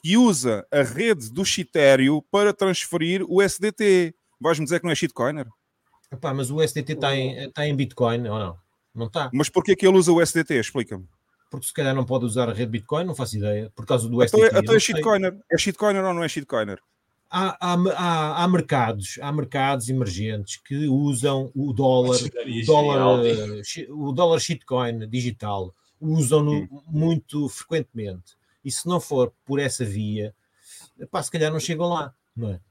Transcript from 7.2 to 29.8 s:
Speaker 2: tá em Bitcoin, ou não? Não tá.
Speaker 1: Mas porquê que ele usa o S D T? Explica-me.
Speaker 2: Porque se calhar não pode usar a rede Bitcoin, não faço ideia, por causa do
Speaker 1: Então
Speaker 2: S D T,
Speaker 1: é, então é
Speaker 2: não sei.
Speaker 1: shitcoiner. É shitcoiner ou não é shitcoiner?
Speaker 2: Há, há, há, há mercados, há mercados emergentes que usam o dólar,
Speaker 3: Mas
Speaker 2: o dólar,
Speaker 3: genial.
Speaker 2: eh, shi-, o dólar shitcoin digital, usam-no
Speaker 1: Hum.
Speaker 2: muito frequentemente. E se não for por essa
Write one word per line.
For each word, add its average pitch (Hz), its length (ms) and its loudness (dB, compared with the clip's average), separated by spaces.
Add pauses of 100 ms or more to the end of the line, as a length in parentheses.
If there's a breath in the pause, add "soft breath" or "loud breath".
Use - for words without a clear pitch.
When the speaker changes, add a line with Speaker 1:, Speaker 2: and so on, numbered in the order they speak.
Speaker 2:
tá 151 120 -4
em 147 120 -2
Bitcoin, 123 520 0
ou 107 120 -4
não? 87 180 -8 (340)
Não 117 160 -8
tá. 139 240 -6
Speaker 1:
Mas 143 160 2
porquê 185 280 2
que 196 100 2
ele 190 100 8
usa 175 140 6
o 170 100 6
S 165 140 2
D 165 80 2
T? 143 160 0
Explica-me. 107 480 -6 (460)
Speaker 2:
Porque 135 140 -12
se - 60 -8
calhar 135 220 -2
não 131 100 -2
pode 127 200 -2
usar 117 240 -2
a 117 40 -4
rede 110 200 -4
Bitcoin, 147 320 -4
não 180 100 -6
faço - 220 -6
ideia, 104 400 -4
por 113 100 -14
causa 113 220 0
do 120 160 0
Speaker 1:
Então - 0 -
Speaker 2:
S 214 120 2
D 214 40 8
T, 220 40 8
Speaker 1:
é, 226 40 8
então 202 100 4
é 202 40 4
Speaker 2:
não 214 180 6
sei. - 0 -
Speaker 1:
shitcoiner. 196 580 0 (100)
É 170 80 2
shitcoiner 196 480 0
ou 185 100 0
não 170 100 -2
é 156 40 -4
shitcoiner? 110 520 -6 (520)
Speaker 2:
Há, 185 280 -2
há, 180 140 0 (200)
há, 160 480 -2
há 175 60 2
mercados, 123 760 0
há 143 80 -6
mercados 139 580 -2
emergentes 107 680 -4
que 143 320 -4
usam 135 680 0
o 139 180 -4
dólar, 127 500 4
Speaker 3:
Mas - 20 -
Speaker 2:
o 120 420 -6
dólar, 135 560 4
Speaker 3:
genial. 107 360 0
Speaker 2:
eh, 101 40 -14
shi-, - 260 -12
o 147 220 -8
dólar 165 300 2
shitcoin 123 680 -4
digital, 107 640 -6 (280)
usam-no 147 640 0
Speaker 1:
Hum. - 260 -16
Speaker 2:
muito 151 600 -2
frequentemente. 107 840 -8 (320)
E 139 80 -8
se - 160 -6
não 175 120 0
for 127 320 -2 (140)
por 139 140 -2
essa 131 240 -4